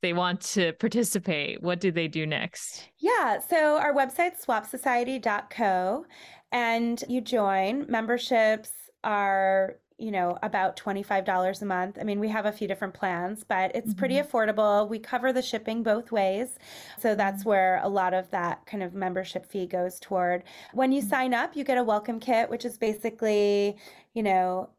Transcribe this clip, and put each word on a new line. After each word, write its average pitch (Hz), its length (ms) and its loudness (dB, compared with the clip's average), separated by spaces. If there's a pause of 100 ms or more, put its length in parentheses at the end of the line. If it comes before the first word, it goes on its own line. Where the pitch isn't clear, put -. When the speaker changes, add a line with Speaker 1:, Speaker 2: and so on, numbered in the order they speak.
Speaker 1:
they 175 120 2
want 180 260 2
to 170 340 2
participate? 185 880 0
What 175 180 -2
do 190 120 2
they 165 160 0
do 156 180 -4
next? - 640 -6 (100)
Speaker 2:
Yeah. 320 420 2
So 302 380 4
our 294 140 2
website's 285 500 0
swap 220 240 0
society 254 520 -2
dot 208 320 -2
co, 196 560 0 (460)
and 233 560 0
you 247 120 0
join. 208 720 0
Memberships 226 800 0 (340)
are, 190 720 2 (220)
you 220 140 -6
know, 180 300 0
about 190 360 0
twenty-five 196 480 -2
dollars 185 340 0
a 208 60 -6
month. 185 340 -2
I - 40 -6
mean, 202 160 -2
we 214 80 -2
have 214 180 -2
a 208 60 0
few 214 160 -6
different 190 260 -4
plans, 185 500 -4
but 185 300 0
it's 226 180 0
pretty 196 220 0
Speaker 1:
Mm-hmm. 294 200 0
Speaker 2:
affordable. 208 540 4
We 220 100 -4
cover 240 340 -2
the 254 100 0
shipping 226 400 -4
both 220 280 0
ways. 202 480 0 (400)
So 220 160 2
that's 196 260 0
Speaker 1:
Mm-hmm. 202 100 -4
Speaker 2:
where 185 320 4
a - 80 0
lot 185 240 2
of 185 160 -2
that 175 340 -4
kind 202 180 -8
of 180 120 -8
membership 185 500 -4
fee 190 220 -6
goes 180 340 -4
toward. 180 420 0 (300)
When 262 200 2
you 277 100 2
Speaker 1:
Mm-hmm. 302 80 -4
Speaker 2:
sign 262 240 2
up, 240 200 -2
you 285 100 -6
get 254 120 2
a 240 80 2
welcome 220 360 0
kit, 226 280 2
which 240 160 -6
is 233 140 -8
basically, 208 1000 2 (380)
you 226 80 -2
know 185 560 2